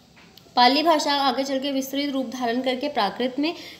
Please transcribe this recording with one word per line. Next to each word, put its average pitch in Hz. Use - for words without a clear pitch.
पाली 254
भाषा 302
आगे 269
चल 269
के 285
विस्तृत 269
रूप 254
धारण 247
करके 254
प्राकृत 240
में 320